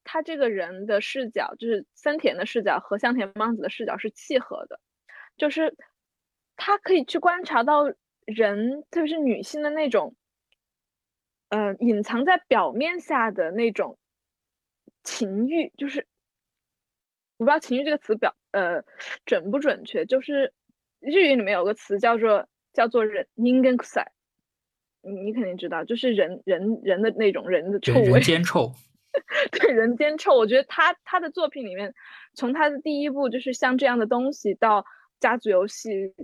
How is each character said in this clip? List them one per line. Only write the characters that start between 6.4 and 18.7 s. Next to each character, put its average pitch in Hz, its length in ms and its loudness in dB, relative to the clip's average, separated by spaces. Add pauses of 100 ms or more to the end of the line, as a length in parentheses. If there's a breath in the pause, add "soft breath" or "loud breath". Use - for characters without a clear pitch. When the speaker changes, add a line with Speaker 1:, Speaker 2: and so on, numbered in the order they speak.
Speaker 1:
他 403 220 -2
可 381 160 0
以 294 100 4
去 - 140 -6
观 349 260 0
察 240 200 0
到 294 280 2 (340)
人， 220 640 -2
特 339 100 -2
别 302 60 0
是 320 100 -4
女 262 240 0
性 302 220 -8
的 294 80 -2
那 302 180 -2
种， 175 260 -2 (1300)
呃， 208 300 -2
隐 220 240 2
藏 233 200 -2
在 359 140 4 (100)
表 185 240 2
面 330 280 -4
下 233 320 0
的 170 200 -2
那 226 200 0
种 170 260 -6 (1080)
情 208 440 -4
欲， 311 300 -2
就 277 120 -6
是， 277 180 -8 (1300)
我 226 60 -4
不 247 60 4
知 - 20 6
道 311 80 4
“情 247 180 -4
欲” 277 60 -2
这 302 80 -2
个 294 60 0
词 220 180 -2
表-， - 180 -2 (180)
呃， 175 300 -2 (440 loud breath)